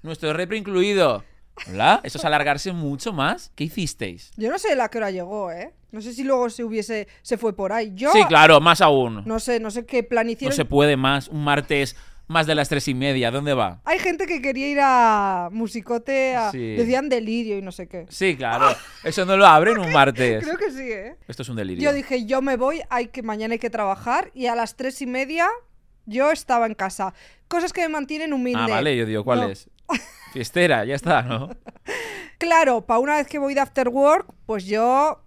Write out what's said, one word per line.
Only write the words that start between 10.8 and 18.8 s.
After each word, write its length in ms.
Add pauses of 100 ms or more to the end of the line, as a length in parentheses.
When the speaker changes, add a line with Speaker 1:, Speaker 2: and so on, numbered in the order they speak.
Speaker 1:
más, 320
un 160
martes 520 (320)
más 180
de 80
las 160
tres 180
y 60
media. 360
¿Dónde 220
va? 320
Speaker 2:
Hay 140
gente 280
que 140
quería 280
ir 120
a 720
Musicote, 840
a 160
Speaker 1:
Sí. 260
Speaker 2:
decían 340
delirio 480
y 40
no 100
sé 160
qué. 200
Speaker 1:
Sí, 280
claro. 380 (300)